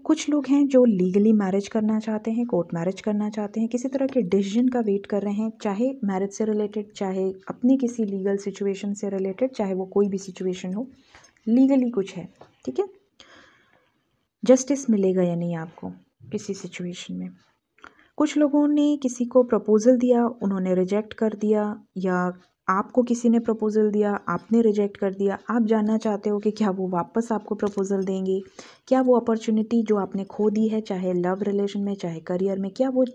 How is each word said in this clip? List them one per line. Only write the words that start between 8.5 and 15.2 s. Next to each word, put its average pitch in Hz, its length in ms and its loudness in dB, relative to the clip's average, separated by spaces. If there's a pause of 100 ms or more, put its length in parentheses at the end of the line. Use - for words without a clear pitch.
से 202 160 -6
रिलेटेड, 190 420 -2
चाहे 190 220 -2
वो 185 100 -4
कोई 196 240 2
भी 190 100 -4
सिचुएशन 185 560 -6
हो, 254 160 -8 (580)
लीगली 254 420 4
कुछ 190 240 -4
है, 175 200 -14 (300)
ठीक 254 140 -6
है। 403 80 -2 (1600)
जस्टिस 262 460 4
मिलेगा 190 320 2